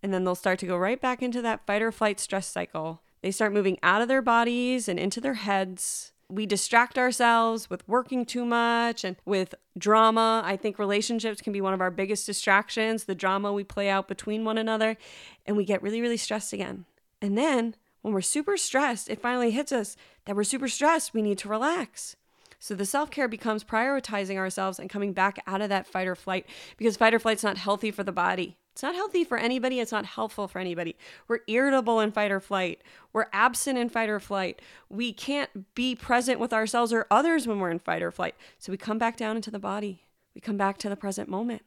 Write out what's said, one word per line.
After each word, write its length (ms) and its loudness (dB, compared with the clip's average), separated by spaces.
and 120 -2
then 100 0
they'll 120 0
start 240 0
to 80 -6
go 100 -2
right 240 0
back 200 -2
into 200 -2
that 260 -4
fight 140 2
or 100 0
flight 300 0
stress 260 -4
cycle. 540 -6
They 80 0
start 200 2
moving 300 2
out 220 6
of 40 0
their 140 4
bodies 680 2
and 120 -2
into 200 -2
their 140 -2
heads. 800 -2
We 160 -4
distract 540 4
ourselves 680 4
with 200 -6
working 380 0
too 200 -4
much 580 2
and 120 -4
with 300 0
drama. 680 6
I 100 0
think 220 -4
relationships 640 0
can 100 -4
be 80 -2
one 140 0
of 80 0
our 80 2
biggest 380 -2
distractions, 760 2
the 100 -4
drama 360 0
we 120 -2
play 260 -2
out 180 0
between 380 -4
one 140 0
another, 380 2
and 100 2
we 80 2
get 160 0
really, 180 -2
really 160 0
stressed 380 -4
again. 320 -8
And 160 0
then 400 2
when 100 -2
we're 80 2
super 340 0
stressed, 540 0
it 100 -6
finally 300 2
hits 220 -2
us 260 -2
that 100 -4
we're 80 2
super 240 -2
stressed. 480 2
We 80 2
need 160 0
to 100 -10
relax. 680 -2
So 160 -6
the 100 -2
self-care 420 0
becomes 360 -2
prioritizing 720 -2
ourselves 420 -2
and 120 -12
coming 220 -4
back 340 2
out 140 -2
of 80 -2
that 180 -2
fight 200 -4
or 80 -4
flight, 300 -6
because 200 0
fight 180 6
or 40 4
flight's 240 0
not 140 0
healthy 320 0
for 140 -6
the 80 -4
body. 460 0
It's 100 -12
not 100 -4
healthy 300 0
for 160 -2
anybody. 400 0
It's 120 -4
not 140 -2
helpful 420 -6
for 120 -8
anybody. 360 -6
We're 200 0
irritable 520 4
in 120 2
fight 200 0
or 80 0
flight. 440 -4
We're 220 0
absent 460 2
in 100 0
fight 180 -2
or 120 -2
flight. 420 -4
We 260 -6
can't 600 -6
be 220 -2
present 440 2
with 140 -2
ourselves 400 2
or 160 2
others 380 4
when 120 -2
we're 120 0
in 80 -2
fight 240 -4
or 80 -4
flight. 240 -4
So 120 -10
we 60 -6
come 220 -4
back 180 0
down 180 -4
into 140 -6
the 80 -8
body. 460 -6
We 60 -18
come 160 -4
back 220 0
to 100 -6
the 60 -4
present 320 -6
moment. 400 -4